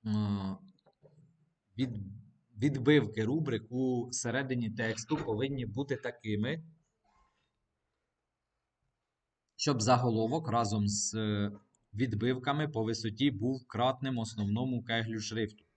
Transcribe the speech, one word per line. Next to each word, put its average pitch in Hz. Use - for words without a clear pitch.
Е, 101
від-, 113
відбивки 123
рубрик 117
у 123
середині 123
тексту 113
повинні 127
бути 127
такими, 117
щоб 131
заголовок 120
разом 110
з, 101
е, 104
відбивками 127
по 113
висоті 113
був 123
кратним 131
основному 110
кеглю 113
шрифту. 107